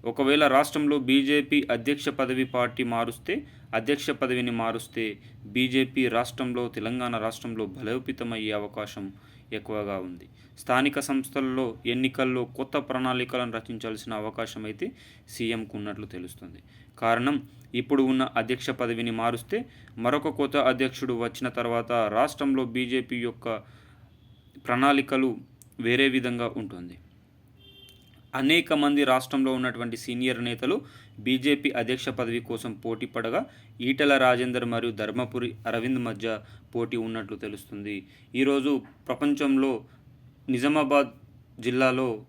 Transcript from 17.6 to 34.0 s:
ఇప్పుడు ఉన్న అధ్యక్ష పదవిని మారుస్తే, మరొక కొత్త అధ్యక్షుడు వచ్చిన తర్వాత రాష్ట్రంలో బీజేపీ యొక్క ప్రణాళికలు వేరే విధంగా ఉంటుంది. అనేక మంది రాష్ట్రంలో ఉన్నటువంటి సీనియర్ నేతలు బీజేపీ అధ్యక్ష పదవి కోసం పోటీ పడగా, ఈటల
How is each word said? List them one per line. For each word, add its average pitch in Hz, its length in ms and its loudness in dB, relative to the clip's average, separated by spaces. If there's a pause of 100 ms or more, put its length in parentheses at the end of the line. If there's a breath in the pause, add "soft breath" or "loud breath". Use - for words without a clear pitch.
ఇప్పుడు 135 220 4 (100)
ఉన్న 131 120 2 (160)
అధ్యక్ష 123 300 -2 (100)
పదవిని 117 400 -2
మారుస్తే, 117 380 -2 (460 loud breath)
మరొక 143 260 2 (100)
కొత్త 143 180 2 (140)
అధ్యక్షుడు 127 420 0 (120)
వచ్చిన 120 220 -4 (120)
తర్వాత 117 320 0 (260)
రాష్ట్రంలో 135 480 2 (100)
బీజేపీ 127 420 -2 (100)
యొక్క 117 280 -4 (1080 soft breath)
ప్రణాళికలు 135 640 4 (580)
వేరే 127 280 6
విధంగా 120 320 0 (140)
ఉంటుంది. 87 360 -12 (1400)
అనేక 160 420 4
మంది 143 200 4 (100)
రాష్ట్రంలో 131 480 2
ఉన్నటువంటి 120 440 -4
సీనియర్ 123 440 -2
నేతలు 127 280 0 (500 loud breath)
బీజేపీ 139 440 2 (120)
అధ్యక్ష 131 280 -2 (100)
పదవి 117 300 -2
కోసం 120 240 -6 (100)
పోటీ 113 320 -4
పడగా, 117 260 -2 (460 loud breath)
ఈటల 139 380 4